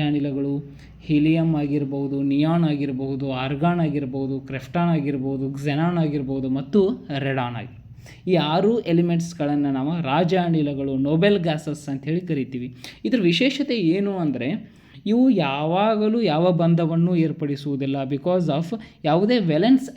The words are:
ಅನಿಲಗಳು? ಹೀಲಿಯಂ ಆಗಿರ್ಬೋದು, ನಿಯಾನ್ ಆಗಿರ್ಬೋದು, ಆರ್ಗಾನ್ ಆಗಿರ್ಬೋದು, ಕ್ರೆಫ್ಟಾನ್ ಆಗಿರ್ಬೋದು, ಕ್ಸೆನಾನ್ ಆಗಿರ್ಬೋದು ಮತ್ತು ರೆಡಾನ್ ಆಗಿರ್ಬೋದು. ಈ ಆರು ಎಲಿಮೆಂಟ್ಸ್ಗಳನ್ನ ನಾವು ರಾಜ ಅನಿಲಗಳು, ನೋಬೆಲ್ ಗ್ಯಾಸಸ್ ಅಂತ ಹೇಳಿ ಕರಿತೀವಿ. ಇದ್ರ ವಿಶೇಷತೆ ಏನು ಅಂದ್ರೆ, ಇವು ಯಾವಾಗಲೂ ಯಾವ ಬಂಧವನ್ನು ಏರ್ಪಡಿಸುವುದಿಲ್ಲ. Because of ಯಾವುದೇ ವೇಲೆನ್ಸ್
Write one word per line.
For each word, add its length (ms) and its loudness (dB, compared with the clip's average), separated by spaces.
ಅನಿಲಗಳು? 680 -2
ಹೀಲಿಯಂ 540 2
ಆಗಿರ್ಬೋದು, 680 -2
ನಿಯಾನ್ 400 2
ಆಗಿರ್ಬೋದು, 680 -2
ಆರ್ಗಾನ್ 460 0
ಆಗಿರ್ಬೋದು, 600 -2
ಕ್ರೆಫ್ಟಾನ್ 500 -4
ಆಗಿರ್ಬೋದು, 600 -2
ಕ್ಸೆನಾನ್ 460 -2
ಆಗಿರ್ಬೋದು 520 -2
ಮತ್ತು 580 0
ರೆಡಾನ್ 360 -2
ಆಗಿರ್ಬೋದು. 280 -12
ಈ 80 2
ಆರು 440 2
ಎಲಿಮೆಂಟ್ಸ್ಗಳನ್ನ 920 0
ನಾವು 300 -2
ರಾಜ 340 0
ಅನಿಲಗಳು, 600 0
ನೋಬೆಲ್ 420 2
ಗ್ಯಾಸಸ್ 500 -4
ಅಂತ 160 -6
ಹೇಳಿ 160 -2
ಕರಿತೀವಿ. 540 -6
ಇದ್ರ 160 0
ವಿಶೇಷತೆ 540 2
ಏನು 420 0
ಅಂದ್ರೆ, 580 -4
ಇವು 240 4
ಯಾವಾಗಲೂ 920 2
ಯಾವ 300 2
ಬಂಧವನ್ನು 640 2
ಏರ್ಪಡಿಸುವುದಿಲ್ಲ. 880 -2
Because 420 0
of 360 -2
ಯಾವುದೇ 340 4
ವೇಲೆನ್ಸ್ 580 4